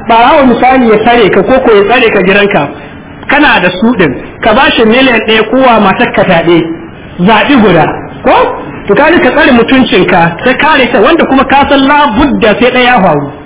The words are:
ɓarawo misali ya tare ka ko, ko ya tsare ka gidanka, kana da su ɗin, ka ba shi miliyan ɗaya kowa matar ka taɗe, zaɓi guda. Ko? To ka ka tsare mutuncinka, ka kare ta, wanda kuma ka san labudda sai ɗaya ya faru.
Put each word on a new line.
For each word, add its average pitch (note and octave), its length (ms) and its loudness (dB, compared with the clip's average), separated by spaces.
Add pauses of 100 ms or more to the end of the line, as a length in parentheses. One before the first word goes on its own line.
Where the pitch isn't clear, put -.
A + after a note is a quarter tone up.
ɓarawo B3 440 2
misali B3 400 2
ya G#3+ 120 2
tare A#3 280 2
ka G3 160 0
ko, C4 160 2
ko A#3 140 -2
ya G3+ 100 4
tsare A#3 260 0
ka G3+ 120 -2
gidanka, G3 400 0 (600)
kana C4+ 360 0
da F3+ 100 0
su A3 220 -2
ɗin, E3+ 220 0 (240)
ka A3 160 0
ba C#4 180 2
shi B3 140 0
miliyan A#3+ 340 2
ɗaya G#3+ 240 -2
kowa B3 380 2
matar G3 300 0
ka G#3 120 0
taɗe, E3+ 340 0 (600)
zaɓi A3 420 2
guda. F3+ 240 2 (360)
Ko? C#4+ 160 0 (480)
To G3+ 100 0
ka C#4+ 180 2
ka F4 200 2
tsare D4+ 200 0
mutuncinka, A3 680 2 (160)
ka B3 160 -2
kare C#4 340 0
ta, G#3 140 -2
wanda C#4+ 240 2
kuma C4 180 0
ka C4+ 240 0
san C#4 140 0
labudda C4 720 0
sai A#3+ 160 0
ɗaya B3 140 0
ya B3 160 2
faru. D3+ 260 0 (180)